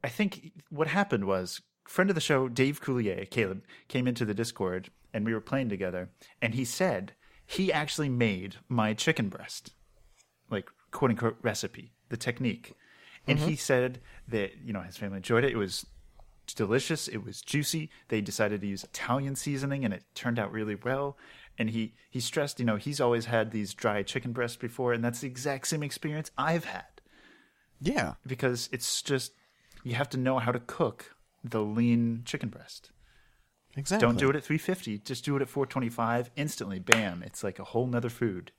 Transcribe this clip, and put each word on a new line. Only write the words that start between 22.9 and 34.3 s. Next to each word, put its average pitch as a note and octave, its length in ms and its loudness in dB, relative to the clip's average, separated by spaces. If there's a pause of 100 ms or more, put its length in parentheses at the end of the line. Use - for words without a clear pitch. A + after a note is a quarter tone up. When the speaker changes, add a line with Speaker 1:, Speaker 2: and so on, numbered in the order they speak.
Speaker 1:
always A#2+ 260 4
had A2+ 240 4
these G#2+ 240 -2
dry G#2 280 2
chicken B2 300 -4
breasts A#2 240 -2
before, B2 360 0
and A#2 120 0
that's A#2+ 160 0
the D3 80 -6
exact C3 400 -4
same D#3 140 0
experience D3+ 540 -4
I've D#3+ 300 2
had. - 180 -8 (960)
Speaker 2:
Yeah. C#3 340 0 (120)
Speaker 1:
Because B2+ 460 0
it's - 300 -4
just, C3+ 300 0 (500)
you A#2+ 120 -4
have C3+ 160 0
to C3 60 -4
know C3 220 2
how A#2+ 140 2
to B2 80 0
cook - 540 -2 (280)
the A2+ 200 -2
lean A#2 640 4
chicken C#3 240 -4
breast. - 420 -14 (880)
Speaker 2:
Exactly. F#3+ 300 4
Speaker 1:
Don't A#3 120 6
do C#3 120 6